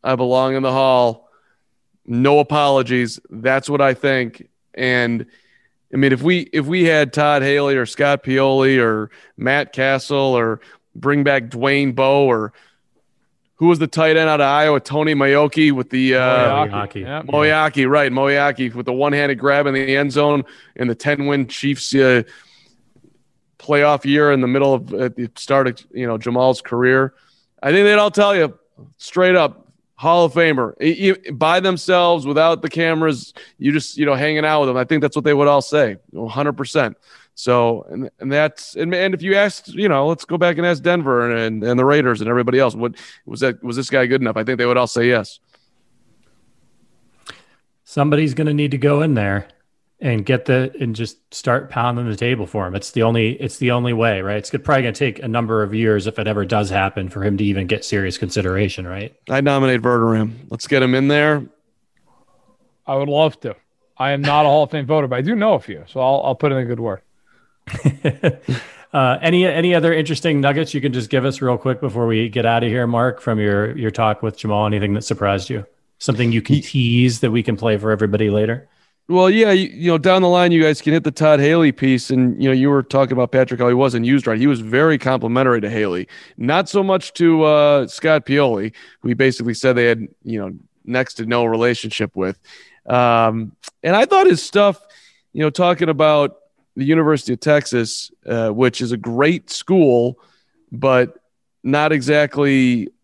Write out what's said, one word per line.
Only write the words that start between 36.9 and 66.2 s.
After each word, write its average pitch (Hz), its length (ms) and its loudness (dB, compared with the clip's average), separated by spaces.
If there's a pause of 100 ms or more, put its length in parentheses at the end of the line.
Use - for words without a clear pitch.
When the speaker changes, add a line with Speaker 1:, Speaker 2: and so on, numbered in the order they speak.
Speaker 1:
So, 117 540 0
and, 120 200 -10 (100)
and 135 100 -8
that's, 147 460 -2
and, 165 180 -4
and 185 180 -2
if 160 80 -8
you 190 140 -2
asked, 202 340 -2
you 202 200 -4
know, 143 180 2
let's 160 180 -4
go 170 140 -6
back 175 180 0
and 170 80 -4
ask 160 200 -2
Denver 135 440 0
and, 117 100 -2
and, 110 260 -4
and 123 160 0
the 127 40 2
Raiders 131 360 2
and 107 100 -4
everybody 123 300 0
else, 120 160 0
what, 117 180 -6 (320)
was 110 140 -12
that, 127 200 -2
was 120 140 -8
this 127 160 -6
guy 131 160 0
good 131 140 0
enough? 113 160 -2
I 110 80 -4
think 123 140 -4
they 120 80 0
would 123 100 2
all 123 100 0
say 120 220 0
yes. 113 320 -2 (2500)
Speaker 3:
Somebody's 147 500 0
gonna 151 200 -2
need 147 160 -2
to 139 80 -4
go 143 240 2
in 156 120 0
there 101 340 -2 (520)
and 117 240 -2
get 127 200 0
the, 131 340 0
and 117 160 -4
just - 400 -12
start 135 360 -4
pounding 120 380 -4
the 107 60 -6
table 117 320 -4
for 95 220 -6
him. 92 80 -8
It's - 160 -10
the 117 100 0
only, 113 380 2
it's - 160 -10
the 123 160 -2
only 120 200 -2
way, 110 280 0
right? 98 160 -4
It's 101 140 -10
good, - 120 -6
probably 135 200 0
gonna 117 100 -4
take 127 280 -4
a 131 60 -10
number 113 380 -2
of 101 100 -6
years, 107 320 0
if 110 140 -8
it 104 80 -4
ever 104 160 -2
does 104 260 -2
happen, 98 380 -2
for 98 160 -8
him 104 140 0
to 107 60 -2
even 98 220 -2
get 104 180 -4
serious 95 320 -4
consideration, 95 720 -4
right? 98 260 -12 (160)
Speaker 1:
I 135 120 -2
nominate 135 420 2
Verderame. 113 520 0 (160)
Let's - 180 -10
get 135 160 2
him 127 100 2
in 135 140 2
there. 147 360 2 (1400)
Speaker 2:
I 139 80 -4
would 139 140 -2
love 147 320 0
to. 110 160 -10 (420)
I 135 140 0
am 139 80 -2
not 147 240 2
a 147 40 4
Hall 147 160 4
of - 60 -6
Fame 147 160 -6
voter, 147 220 0
but 123 80 -2
I 131 60 -2
do 202 120 -2
know 214 200 2
a 120 60 0
few, 80 280 -14
so - 100 -10
I'll, 131 240 0